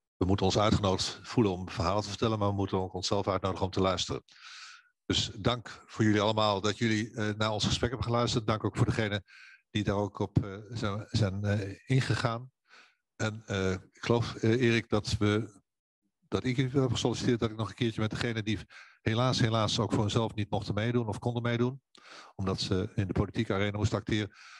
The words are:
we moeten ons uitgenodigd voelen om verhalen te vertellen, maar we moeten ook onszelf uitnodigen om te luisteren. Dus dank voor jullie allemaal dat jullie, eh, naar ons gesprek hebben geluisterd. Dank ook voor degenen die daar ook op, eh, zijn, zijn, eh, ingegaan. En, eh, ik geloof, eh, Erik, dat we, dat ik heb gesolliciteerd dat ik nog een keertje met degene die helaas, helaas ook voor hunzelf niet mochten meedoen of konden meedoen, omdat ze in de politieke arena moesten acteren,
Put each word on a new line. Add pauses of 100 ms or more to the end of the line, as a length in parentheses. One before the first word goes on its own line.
(180)
we
moeten
ons
uitgenodigd
voelen
om
verhalen
te
vertellen,
maar
we
moeten
ook
onszelf
uitnodigen
om
te
luisteren. (800)
Dus (100)
dank
voor
jullie
allemaal
dat
jullie,
eh,
naar
ons
gesprek
hebben
geluisterd.
Dank
ook
voor
degenen (460)
die
daar
ook
op,
eh, (140)
zijn,
zijn,
eh, (100)
ingegaan. (640)
En,
eh,
ik
geloof,
eh,
Erik,
dat
we, (680)
dat
ik
heb
gesolliciteerd
dat
ik
nog
een
keertje
met
degene
die (420)
helaas,
helaas
ook
voor
hunzelf
niet
mochten
meedoen
of
konden
meedoen, (540)
omdat
ze
in
de
politieke
arena
moesten
acteren, (280)